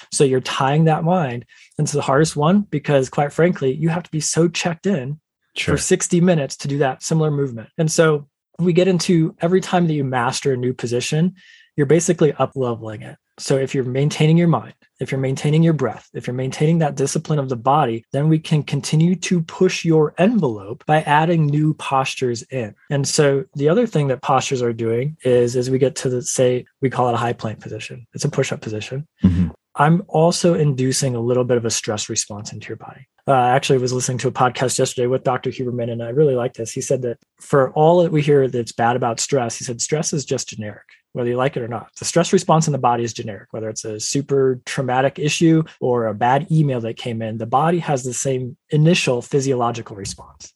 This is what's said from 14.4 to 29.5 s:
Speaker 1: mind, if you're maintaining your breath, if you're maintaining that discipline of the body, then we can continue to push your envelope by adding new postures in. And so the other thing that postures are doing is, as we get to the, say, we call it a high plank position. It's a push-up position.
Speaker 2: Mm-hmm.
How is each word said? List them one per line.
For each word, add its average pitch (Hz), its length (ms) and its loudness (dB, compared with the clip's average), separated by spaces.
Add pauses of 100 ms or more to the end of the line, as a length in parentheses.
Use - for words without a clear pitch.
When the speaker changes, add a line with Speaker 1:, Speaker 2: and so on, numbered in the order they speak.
Speaker 1:
mind, 123 260 -2 (260)
if 127 100 -8
you're 135 100 -4
maintaining 143 420 0
your 165 100 4
breath, 131 400 -4
if - 140 -12
you're 123 80 -6
maintaining 151 460 0
that 143 140 0
discipline 147 440 -2
of 135 100 -2
the 131 80 -4
body, 120 560 0
then 143 160 0
we 156 100 4
can 156 240 0
continue 156 540 0
to 170 260 -2
push 185 400 0
your 156 360 2
envelope 151 680 0
by 151 160 2
adding 156 440 2
new 151 280 2
postures 131 760 -2
in. 117 240 -8 (160)
And 139 180 -2
so 139 360 2 (100)
the 143 160 2
other 226 160 4
thing 147 220 0
that 127 140 -2
postures 131 400 0
are 120 120 0
doing 117 500 -2
is, 123 320 4
as 123 140 0
we 131 80 2
get 131 180 2
to 135 140 -4
the, 123 120 -2
say, 123 420 0 (180)
we 131 80 0
call 123 180 0
it 117 60 0
a - 40 -2
high 120 140 -2
plank 110 280 -8
position. 117 540 -14
It's - 120 -4
a 147 40 -2
push-up - 300 -4
position. 117 480 -10 (160)
Speaker 2:
Mm-hmm. 87 240 2 (280)